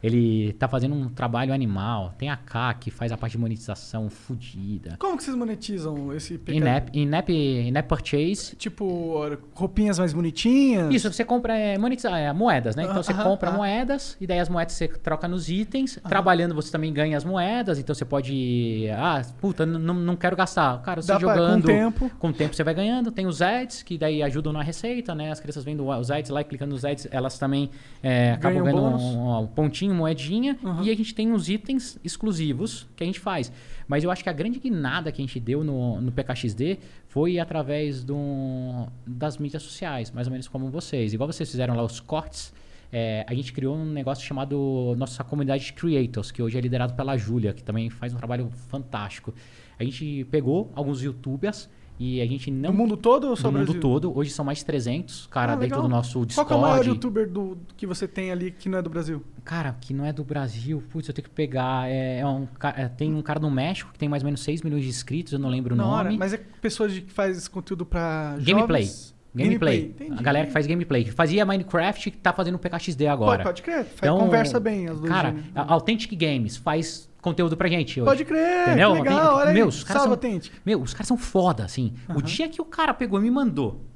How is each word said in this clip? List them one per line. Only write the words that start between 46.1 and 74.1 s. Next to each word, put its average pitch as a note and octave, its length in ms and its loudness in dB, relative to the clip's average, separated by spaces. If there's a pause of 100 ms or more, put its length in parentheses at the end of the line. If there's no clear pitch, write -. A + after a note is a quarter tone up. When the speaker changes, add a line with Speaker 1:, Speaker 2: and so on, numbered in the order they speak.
Speaker 1:
que - 120 -4
hoje A#2 160 0
é - 20 0
liderado B2 320 0
pela C3+ 240 -2
Júlia, G#2+ 380 0
que - 100 -16
também A2+ 240 -2
faz B2 240 -8
um A#2+ 60 -6
trabalho A#2+ 320 -4 (180)
fantástico. A#2 640 -8 (460)
A - 40 -4
gente C3+ 480 -4
pegou D3+ 440 2
alguns C#3+ 260 -2
youtubers C3 720 -4 (320)
e B2+ 200 -2
a A#2 40 0
gente C3 240 -4
não C3+ 220 -2
Speaker 2:
Do G3 60 4
mundo G#3+ 180 2
todo B3+ 320 4
ou A#3+ 80 0
só F3+ 140 2
Speaker 1:
Do C#3 80 2
mundo C#3 80 4
Speaker 2:
Brasil? - 160 0
Speaker 1:
todo. C#3 340 2
Hoje C#3+ 140 -2
são - 120 -8
mais C#3+ 180 -2
de - 40 -12
trezentos C#3 600 -4
cara A#2+ 260 0
Speaker 2:
Ah, - 20 2
Speaker 1:
dentro B2 220 0
Speaker 2:
legal. - 60 0
Speaker 1:
do B2 60 2
nosso A#2+ 460 0
Speaker 2:
Qual G3 120 4
que - 80 0
é - 20 6
o C#4+ 60 6
maior C4+ 160 6
Speaker 1:
Discord. B3 180 4
Speaker 2:
youtuber A3 340 0
do, F#3 280 -6 (180)
que G#3 100 -8
você F#3 220 -4
tem F#3 240 -4
ali F3+ 180 -4
que F#3 200 -8
não F#3 80 0
é F3+ 40 0
do F3 60 -4
Brasil? D#3+ 340 -4 (220)
Speaker 1:
Cara, D3+ 340 -4
que - 140 -10
não C#3 140 -2
é D3+ 40 -2
do D3 140 -6
Brasil. C3+ 640 -4
Putz, D#3+ 200 -8
eu D3 40 -6
tenho - 160 -8
que - 60 -20
pegar. C3 560 0
É, C3 300 -2
é C#3 60 0
um C3+ 200 -2
ca-, C#3+ 280 -4
é, C3 140 -4
tem D3+ 260 -2
um D3+ 60 -2
cara D3+ 180 -4
do D3+ 120 0
México C#3 420 -2
que - 60 -20
tem D3 100 -2
mais C#3+ 140 0
ou C#3 60 0
menos C#3+ 120 -2
seis D#3+ 220 -2
milhões D3 200 0
de C3 60 -2
inscritos, C#3 460 -4
eu C#3 40 0
não C3+ 120 0
lembro B2 240 0
o - 20 4
Speaker 2:
Da A#2 80 4
Speaker 1:
nome. - 100 4
Speaker 2:
hora, G#3 180 2
mas G3 200 0
é A3 60 -4
pessoas - 560 -2
de, F#3 80 -8
que F#3 100 -16
faz F#3+ 340 -2
conteúdo F3+ 380 -6
pra D#3+ 560 -2
Speaker 1:
Gameplay. F3 440 6
Speaker 2:
jovens? - 300 -10 (200)
Speaker 1:
Gameplay. F#3 160 4 (320)
Speaker 2:
Gameplay, - 20 -2 (220)
entendi. C#4+ 120 -6
Speaker 1:
A A#2+ 40 -2
galera C#3+ 240 4
que C4+ 80 -8
faz D3+ 120 4
gameplay, D#3 380 2
que G#2+ 80 -4
fazia E3+ 320 4
Minecraft, F#3+ 680 0
que - 40 -14
tá F3+ 160 2
fazendo F3 260 0
P F3 120 -4
K E3+ 80 -4
X E3 180 -4
D D3 120 4
agora. G#2+ 360 4
Speaker 2:
Pode, F3+ 160 -2
pode - 20 -18
crer. E4 220 -2
Faz, - 140 -14
Speaker 1:
Então, D#3 200 4